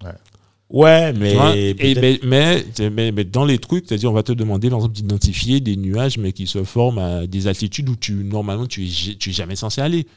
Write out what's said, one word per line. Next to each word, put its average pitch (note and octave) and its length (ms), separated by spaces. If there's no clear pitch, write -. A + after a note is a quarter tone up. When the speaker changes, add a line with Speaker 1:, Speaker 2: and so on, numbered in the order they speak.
Speaker 1:
Ouais. F2+ 60
Speaker 2:
Ouais, D#3+ 440
Speaker 3:
Tu G#2+ 40
vois ? D3+ 180
Speaker 2:
mais G2+ 160
Speaker 3:
Et G2 40
Speaker 2:
peut-être C3 500
Speaker 3:
mais, C#3+ 400
mais, G#2+ 120
mais, A2+ 220
mais G#2 120
dans A#2 200
les C3+ 140
trucs, F3 280
c'est-à-dire, A2+ 240
on G#2+ 40
va G#2+ 80
te B2 100
demander, A2 380
par B2 100
exemple, A2+ 140
d'identifier G#2 640
des G#2+ 160
nuages, G#2+ 420
mais F#2+ 140
qui F#2+ 140
se F#2+ 180
forment A#2+ 340
à F2+ 280
des F#2+ 200
altitudes G#2+ 420
où B2 80
tu, - 160
normalement, G2+ 540
tu G#2 160
es F#2 40
ja-, F2+ 280
tu G2 160
es - 20
jamais F#2 240
censé A2 240
aller. D#3+ 260